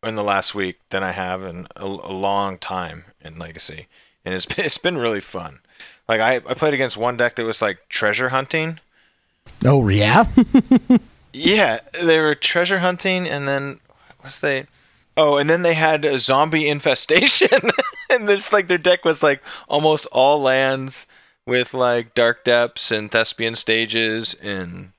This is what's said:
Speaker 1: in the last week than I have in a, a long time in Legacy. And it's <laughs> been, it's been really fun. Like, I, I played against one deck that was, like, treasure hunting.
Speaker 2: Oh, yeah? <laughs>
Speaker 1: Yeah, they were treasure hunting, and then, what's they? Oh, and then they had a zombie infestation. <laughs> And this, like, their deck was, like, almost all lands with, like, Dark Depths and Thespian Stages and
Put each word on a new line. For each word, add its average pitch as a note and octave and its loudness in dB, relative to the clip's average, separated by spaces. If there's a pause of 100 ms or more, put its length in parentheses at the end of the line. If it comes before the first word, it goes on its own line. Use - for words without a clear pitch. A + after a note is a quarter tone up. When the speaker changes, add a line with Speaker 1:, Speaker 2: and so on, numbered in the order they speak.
Speaker 1:
in A2 -6
the G#2+ -4
last G2 -2
week F#2+ -6 (100)
than F#2+ -4
I F#2 -4
have F#2 -8
in F2 -14
a, - -14
a G2 -10
long G2 -4
time E2+ -10 (160)
in D#2 -20
Legacy. E2 -16 (380)
And F#2 -8
it's F#2 -6
<laughs> - -20
been, - -6
it's C#3+ -4
been F3 -4
really A2+ -2
fun. D#2+ -14 (480)
Like, A2 0
I, B2 4
I B2 -6
played D3+ 0
against C3 -4
one A#2+ -2
deck A#2+ 0
that A#2 -4
was, A2+ -4
like, G2+ -4
treasure A2 -2
hunting. D#3 -4 (840)
Speaker 2:
Oh, C3 4
yeah? G#2 4
<laughs> - 0 (960)
Speaker 1:
Yeah, D#3+ 2 (220)
they D#3+ 6
were D#3 2
treasure F3+ 0
hunting, F3+ -2
and C#3+ -4
then, C#3 -4 (420)
what's - -18
they? C3+ -2 (500)
Oh, D3 4
and C#3+ 0
then E3+ 2
they E3+ 2
had D#3 2
a C#3 2
zombie D3+ 2
infestation. D#3 2
<laughs> - -6
And A#3 0
this, G3 2
like, G3 2
their F3+ 0
deck F3+ 0
was, D#3+ 0
like, C#3 0 (240)
almost D3+ 0
all C#3 2
lands C3+ -2 (400)
with, B2 -2
like, A#2+ 0
Dark A#2 2
Depths A#2+ 0
and G#2+ -4
Thespian A2+ -2
Stages A2+ -2
and F#2 -10